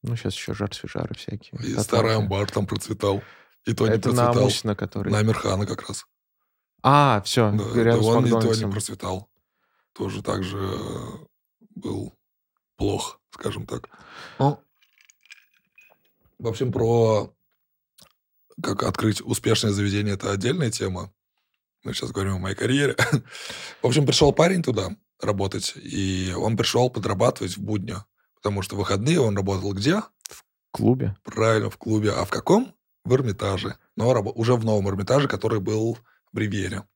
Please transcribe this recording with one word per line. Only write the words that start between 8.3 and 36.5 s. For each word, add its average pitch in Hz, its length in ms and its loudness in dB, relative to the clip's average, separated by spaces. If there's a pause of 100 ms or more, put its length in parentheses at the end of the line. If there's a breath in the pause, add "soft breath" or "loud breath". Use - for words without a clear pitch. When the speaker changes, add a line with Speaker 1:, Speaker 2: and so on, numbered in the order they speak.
Speaker 2:
то 113 200 4
не 110 100 0
Speaker 1:
Макдональдсом. 101 60 0
Speaker 2:
процветал. 98 580 -6 (640)
Тоже 101 300 -6
так 98 200 -2
же, 98 160 -6
э, - 680 -8 (500)
был - 380 -8 (600)
плох, - 440 -2 (100)
скажем - 360 -8
так. - 240 -10 (480 loud breath)
Ну, 143 200 2 (1800)
в 117 100 -4
общем, 120 240 -2
про 113 600 2 (1300)
как 98 200 -2
открыть 101 400 0
успешное 110 500 0
заведение, 101 420 0
это 101 180 -4
отдельная 120 380 0
тема. 90 420 -6 (720)
Мы - 100 -8
щас - 180 -6
говорим 98 240 -2
о - 20 -4
моей 92 180 -6
карьере. 135 420 2
<laughs> - 840 -4
В - 40 2
общем, 127 200 4
пришёл 143 260 6
парень 175 300 4
туда 104 340 -2 (240)
работать, 98 560 -4
и 92 600 -4
он 104 200 0
пришёл 120 340 2
подрабатывать 98 680 0
в 98 60 -10
будни, 101 340 -4 (400)
потому 101 260 -2
что 101 140 -8
в - 40 -4
выходные 117 400 2
он 107 160 2
работал 98 380 -2
где? 120 220 2 (340)
Speaker 1:
В - 140 -20 (280)
клубе. 120 520 2
Speaker 2:
Правильно, 110 460 2
в - 80 -16
клубе. 107 340 0
А - 120 -2
в - 60 -8
каком? - 440 2 (300)
В 123 100 2
Эрмитаже. 98 640 -2 (180)
Но 117 180 2
рабо-, 107 200 0
уже 117 220 2
в 110 80 0
новом 107 240 2
Эрмитаже, 104 400 0
который 110 320 -2
был 110 380 -2 (340)
в - 60 -6
Ривьере. 98 460 -4 (100)